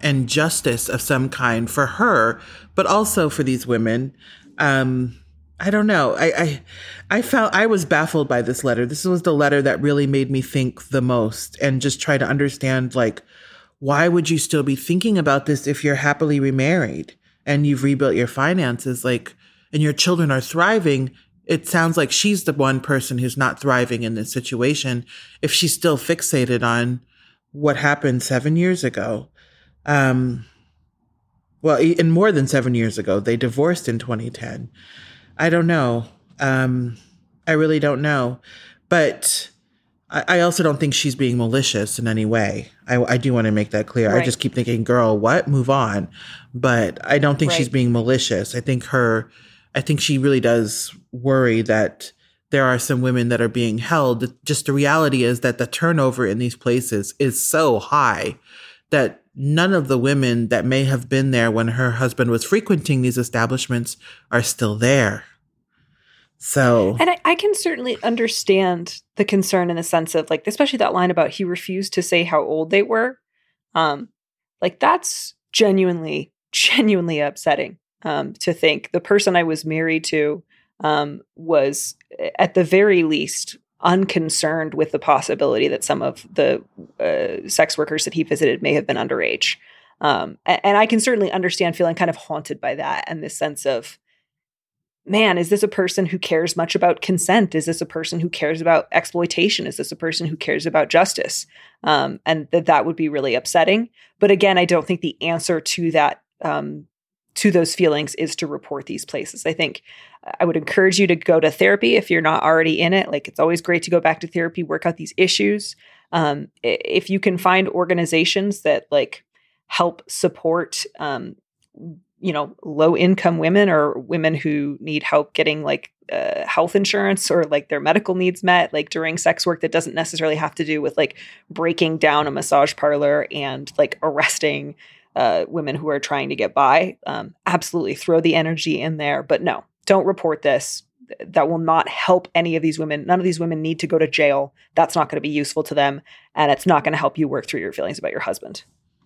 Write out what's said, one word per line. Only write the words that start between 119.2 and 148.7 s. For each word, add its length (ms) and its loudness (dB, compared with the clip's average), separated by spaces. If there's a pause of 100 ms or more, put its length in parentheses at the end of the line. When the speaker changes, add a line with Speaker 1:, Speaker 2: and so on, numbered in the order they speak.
Speaker 2:
help 420 -2
support, 720 -2 (140)
um, 380 -8 (800)
you 140 -2
know, 320 -4
low 320 2
income 420 4
women 320 4
or 220 2
women 420 -2
who 460 -4
need 240 -6
help 280 2
getting, 300 0
like, 300 -6 (180)
uh, 340 -4
health 300 0
insurance 560 0
or, 140 2
like, 240 -2
their 120 -4
medical 360 0
needs 260 -2
met, 300 4
like, 180 -4
during 260 -4
sex 300 0
work, 140 -2
that 120 -2
doesn't 220 -2
necessarily 420 -2
have 200 -6
to 80 -4
do 180 -2
with, 160 -4
like, 180 -2 (320)
breaking 500 -2
down 280 2
a 60 -4
massage 420 2
parlor 560 0
and, 480 -8
like, 240 2
arresting, 720 -2 (420)
uh, 320 2
women 260 -4
who 140 -6
are 120 -2
trying 280 -4
to 80 -6
get 180 -4
by. 420 4 (100)
Um, 280 -8 (120)
absolutely 480 -2
throw 260 0
the 140 2
energy 460 -2
in 180 -4
there, 240 -2
but 200 -2
no, 220 -4 (200)
don't 220 2
report 360 -2
this. 420 -2 (360)
That 280 0
will 100 -2
not 300 0
help 460 0
any 220 2
of 60 -2
these 160 -2
women. 280 -6
None 120 2
of 60 -2
these 160 0
women 200 -4
need 200 -6
to 60 -6
go 120 0
to 80 4
jail. 460 0 (240)
That's 180 2
not 140 2
gonna 120 -4
be 80 -6
useful 360 -4
to 100 -8
them. 280 0 (320)
And 180 4
it's 140 0
not 180 4
gonna 140 0
help 200 -2
you 80 0
work 200 -4
through 140 -6
your 120 -6
feelings 260 -6
about 140 -6
your 80 -6
husband. 440 -10 (420)